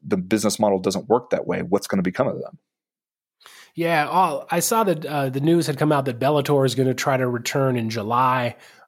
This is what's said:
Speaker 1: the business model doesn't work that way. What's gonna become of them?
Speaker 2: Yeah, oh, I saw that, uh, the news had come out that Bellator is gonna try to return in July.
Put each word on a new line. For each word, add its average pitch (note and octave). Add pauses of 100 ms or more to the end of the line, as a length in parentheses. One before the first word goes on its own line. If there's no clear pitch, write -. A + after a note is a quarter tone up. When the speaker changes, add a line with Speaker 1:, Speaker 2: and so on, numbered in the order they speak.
Speaker 1:
the G2+
business G2+
model G2+
doesn't F#2+
work B2
that -
way. F2+
What's F2+
gonna -
become F3
of C3+
them? - (1160)
Speaker 2:
Yeah, E3
oh, D#3+
I F3
saw A3+
that, D#3+
uh, C#3
the C3+
news D#3+
had C#3
come D3+
out C#3
that A#2+
Bellator C#3+
is A#2+
gonna C3
try C3+
to B2+
return B2
in A2+
July. A#2+ (320)